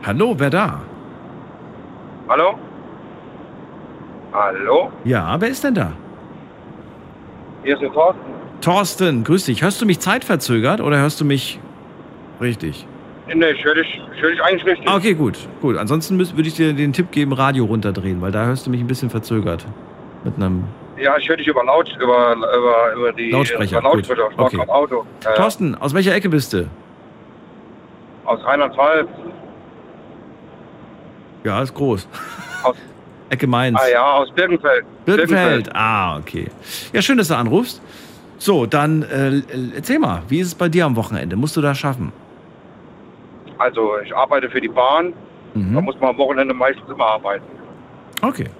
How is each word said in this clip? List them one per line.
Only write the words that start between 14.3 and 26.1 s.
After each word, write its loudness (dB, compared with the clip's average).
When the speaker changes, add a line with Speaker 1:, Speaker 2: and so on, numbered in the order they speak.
Speaker 2:
dich -2
eigentlich 2
richtig. 2
Speaker 1:
Ah, 4
okay, 2
gut, 0
gut. 2
Ansonsten 0
müs-, 0
würde 2
ich -6
dir 2
den 0
Tipp 0
geben, 2
Radio 2
runterdrehen, -2
weil -2
da 0
hörst -2
du -4
mich 0
ein -2
bisschen -2
verzögert. -2
Mit -6
einem 0
Speaker 2:
Ja, 2
ich -2
hör 2
dich -4
über 2
Laut-, 2
über, 6
über, 2
über 0
die -4
Speaker 1:
Lautsprecher, 0
Speaker 2:
über 2
Lautsprecher. 0
Speaker 1:
gut. -2
Speaker 2:
Ich -8
war 4
Speaker 1:
Okay. 0
Speaker 2:
grad 0
im -6
Auto. 2
Ja. 2
Speaker 1:
Thorsten, 2
aus -2
welcher 4